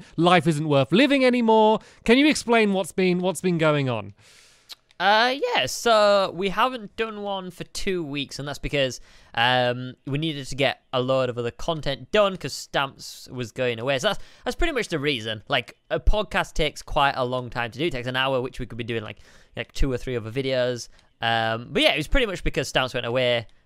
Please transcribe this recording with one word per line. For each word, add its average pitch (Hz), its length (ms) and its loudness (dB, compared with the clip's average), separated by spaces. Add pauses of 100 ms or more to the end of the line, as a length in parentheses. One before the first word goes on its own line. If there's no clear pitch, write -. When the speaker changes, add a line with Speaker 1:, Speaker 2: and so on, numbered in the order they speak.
(160)
Speaker 1:
Life 170 320 4
isn't 156 200 0
worth 139 240 2
living 262 340 6
anymore." 220 540 4 (260)
Can 233 120 6
you 294 100 6
explain 226 460 2
what's 190 180 -2
been, 180 280 2
what's 180 220 -2
been 175 160 2
going 151 320 2
on? 104 240 -4 (840)
Speaker 2:
Uh, 220 360 4 (200)
yeah, 131 100 2
so 208 680 4
we 185 140 -4
haven't 220 480 -2
done 214 280 -6
one 190 280 -6
for - 140 -14
two 180 400 -4
weeks, 139 340 -8
and 139 80 -10
that's 139 120 -8
because, 135 420 -2 (320)
um, 123 600 0 (100)
we 139 120 -4
needed 147 300 -6
to 139 80 -8
get 131 260 0 (120)
a 127 80 0
load 131 280 0
of 120 80 -8
other 120 140 -6
content 143 600 -8
done 196 260 2
'cause - 160 -10
Stamps - 760 -6
was 123 220 -8
going 123 280 -4
away. 131 200 -2
So 196 100 0
that's, 196 100 -2 (260)
that's 254 100 -4
pretty 330 160 0
much 247 180 -2
the 160 100 -4
reason. 113 500 -4
Like, 135 260 -2 (140)
a 160 100 -2
podcast 196 540 0
takes - 280 -2
quite 143 360 0
a 127 80 0
long 123 240 -4
time 120 220 -6
to 120 80 -10
do. 165 80 -2
It 170 40 -4
takes 123 160 -6
an 127 80 -4
hour, 131 240 0
which 127 220 -6
we 123 40 -8
could 110 120 -12
be 117 80 -8
doing, 113 180 -4
like, 110 140 -14 (400)
like, 120 160 -10
two 139 180 2
or 123 60 -2
three 127 180 -6
other 110 160 -6
videos. 127 560 -2 (340)
Um, 113 500 -2
but 202 100 0
yeah, 190 120 4
it 143 40 -2
was 151 100 -4
pretty 262 200 2
much 185 160 -8
because 147 260 -4
Stamps 131 240 0
went 120 140 -6
away, 120 400 0 (180)